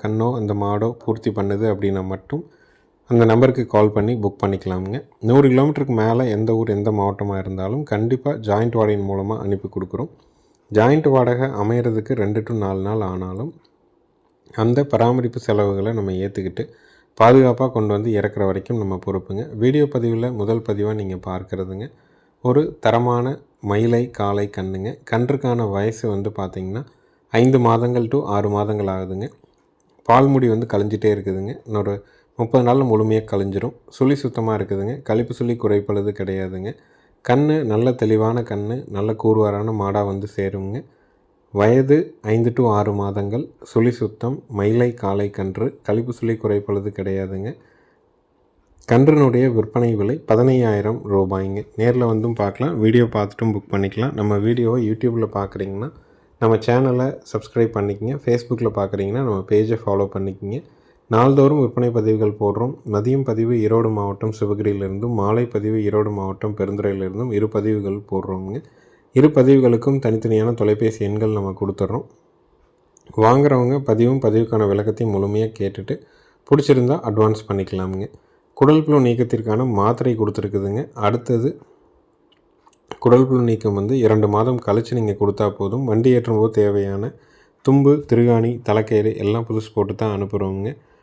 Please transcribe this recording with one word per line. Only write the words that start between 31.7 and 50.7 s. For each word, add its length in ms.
முப்பது 280
நாள்ல 240
முழுமையா 400
கழிஞ்சிரும். 420
சுழி 260
சுத்தமா 380
இருக்குதுங்க. 340
கழிப்பு 300
சுழி 240
குறைப்பழுது 560
கிடையாதுங்க. 520
கண்ணு 280
நல்ல 220
தெளிவான 480
கண்ணு, 260
நல்ல 140
கூர்வாரான 580
மாடா 300
வந்து 260
சேருங்க. 440
வயது 380
ஐந்து 260
to 60
ஆறு 240
மாதங்கள், 440
சுழி 260
சுத்தம், 400
மயிலை 280
காளை 260
கன்று, 300
கழிப்பு 320
சுழி 240
குறைப்பழுது 560
கிடையாதுங்க. 520
கன்றினுடைய 640
விற்பனை 420
விலை 160
பதினையாயிரம் 680